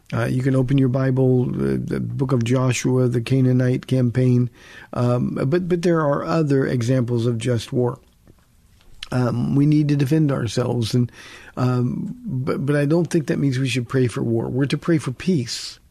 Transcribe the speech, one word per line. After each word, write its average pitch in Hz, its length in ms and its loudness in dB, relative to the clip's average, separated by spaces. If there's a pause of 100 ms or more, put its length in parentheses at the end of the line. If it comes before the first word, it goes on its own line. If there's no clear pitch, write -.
(140)
Uh, 117 120 -2
you 131 180 -2
can 131 120 2
open 131 220 2
your 131 120 4
Bible, 127 540 2
uh, - 360 -2
the 131 220 -4
book 127 320 -4
of 120 100 2
Joshua, 127 640 2
the 123 140 0
Canaanite 127 680 2
campaign, 123 600 2 (440)
um, 123 540 -2
but, 175 220 0
but 175 120 0
there 170 200 2
are 143 240 0
other 151 400 2
examples 120 600 0
of 120 120 0
just 120 340 -2
war. 123 280 -2 (1120)
Um, 127 460 0
we 143 100 4
need 151 220 4
to 147 80 2
defend 143 360 2
ourselves, 120 600 -2
and, 123 160 2 (460)
um, 123 720 -2
but, 139 400 -4
but 147 100 0
I 147 100 2
don't 160 200 2
think 160 220 -2
that 165 120 -2
means 139 180 0
we 131 120 -2
should 120 180 -4
pray 131 200 2
for 131 140 -6
war. 117 280 -2
We're 131 160 -2
to 151 120 -2
pray 165 200 0
for 135 140 -4
peace. - 680 -4 (100)